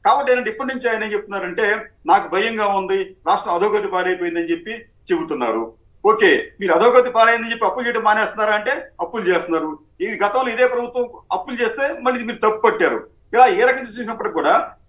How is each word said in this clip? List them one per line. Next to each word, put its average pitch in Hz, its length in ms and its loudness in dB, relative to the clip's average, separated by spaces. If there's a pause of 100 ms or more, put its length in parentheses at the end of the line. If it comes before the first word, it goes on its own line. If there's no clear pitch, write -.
కాబట్టి 254 260 4
ఏంటంటే 240 180 0
ఇప్పటి 254 240 -6
నుంచి 240 160 -2
ఆయన 220 140 -4
ఏం 208 80 -6
చెప్తున్నారంటే, 202 760 -2 (160)
"నాకు 170 220 4
భయంగా 214 380 0
ఉంది, 190 500 -2 (100)
రాష్ట్రం 180 280 0
అధోగతి 202 340 0
పాలైపోయిందని" 175 600 -2
చెప్పి 170 220 -4 (400)
చెబుతున్నారు. 120 600 -2 (340)
ఓకే, 208 540 4
మీరు 185 120 0
అధోగతి 247 380 4
పాలైందని 226 400 2
చెప్పి 226 160 -2
అప్పులు 233 200 -4
చేయడం 233 160 -2
మానేస్తున్నారా 214 520 0
అంటే 247 340 -4 (120)
అప్పులు 233 220 -6
చేస్తున్నారు. 165 560 -2 (220)
ఈ 185 60 -2
గతంలో 226 420 -2
ఇదే 240 180 2
ప్రభుత్వం 240 420 -4 (240)
అప్పులు 240 300 -4
చేస్తే 277 400 -2
మళ్ళీ 247 220 -2
మీరు 196 140 -8
తప్పు 214 320 2
పట్టారు. 131 380 -2 (240)
ఇలా 247 140 8
ఏ 196 140 2
రకంగా 254 220 2
చూసినప్పటికీ 226 500 -8
కూడా 160 400 0 (160)